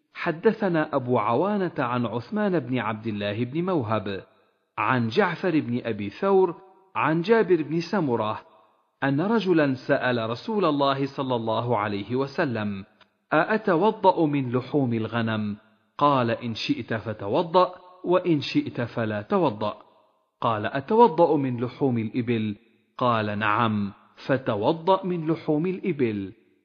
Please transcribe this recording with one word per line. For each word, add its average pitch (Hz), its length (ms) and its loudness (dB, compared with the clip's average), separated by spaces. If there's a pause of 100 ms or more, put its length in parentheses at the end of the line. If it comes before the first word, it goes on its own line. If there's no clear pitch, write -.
(140)
حدثنا 170 840 0
أبو 123 220 0
عوانة 165 600 0
عن 123 280 -2
عثمان 196 520 -2
بن 127 200 -2
عبد 110 280 -4
الله 104 380 -2
بن 151 200 -4
موهب، 107 600 -2 (540)
عن 117 300 2
جعفر 170 520 2
بن 120 240 -2
أبي 104 260 -4
ثور، 190 460 2 (380)
عن 151 280 2
جابر 180 400 4
بن 151 180 -2
سمرة، 117 600 -2 (640)
أن 139 180 2
رجلا 180 540 2
سأل 123 560 0
رسول 196 340 -2
الله 139 420 2
صلى 131 300 -2
الله 113 420 0
عليه 104 380 -4
وسلم: 113 680 -2 (480)
"أأتوضأ 185 960 2
من 139 260 0
لحوم 127 420 0
الغنم؟" 110 640 -2 (420)
قال: 135 320 2
"إن 113 240 -4
شئت - 400 -4
فتوضأ، 151 800 0 (300)
وإن 175 360 2
شئت 139 400 -4
فلا 107 420 -4
توضأ." 110 600 -2 (580)
قال: 110 260 -2
"أتوضأ 165 680 4
من 131 240 -2
لحوم 123 380 -2
الإبل؟" 110 580 -2 (420)
قال: 110 400 0
"نعم، 107 540 0 (240)
فتوضأ 143 880 0
من 175 220 -4
لحوم 160 400 -2
الإبل." 131 680 -4 (320)